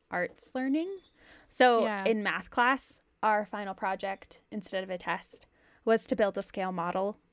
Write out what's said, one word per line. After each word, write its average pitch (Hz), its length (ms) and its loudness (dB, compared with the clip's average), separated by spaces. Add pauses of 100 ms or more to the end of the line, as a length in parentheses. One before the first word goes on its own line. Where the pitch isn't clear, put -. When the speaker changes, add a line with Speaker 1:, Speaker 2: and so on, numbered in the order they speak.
(100)
Speaker 1:
arts - 440 -6
learning. 269 360 -2 (580)
So 240 360 6
Speaker 2:
Yeah. 202 200 0
Speaker 1:
in 220 180 2
math 180 280 -4
class, 254 500 0 (220)
our 214 240 2
final 202 280 -8
project, 196 680 -6 (120)
instead 196 320 -6
of 190 60 -10
a 180 80 -6
test, - 480 -8 (400)
was 226 200 4
to - 80 -2
build 196 240 2
a 196 40 -2
scale 185 280 -6
model 180 460 -2 (160)